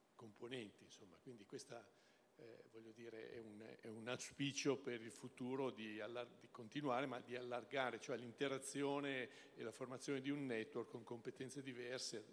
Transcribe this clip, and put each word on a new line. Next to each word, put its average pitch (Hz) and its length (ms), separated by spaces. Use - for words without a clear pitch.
componenti, 117 680
insomma. 95 340
Quindi 117 280
questa, 120 400
eh, 113 360
voglio 113 200
dire, 117 400
è 120 80
un, 110 400
è - 80
un 113 200
auspicio 135 720
per 120 240
il 113 100
futuro 131 600
di 107 280
allar-, 117 300
di - 120
continuare, 131 540
ma 127 140
di 120 160
allargare, 123 640
cioè 127 180
l'interazione 139 1400
e - 80
la 113 80
formazione 131 500
di 135 80
un 143 160
network 113 440
con 117 140
competenze 120 580
diverse, 123 720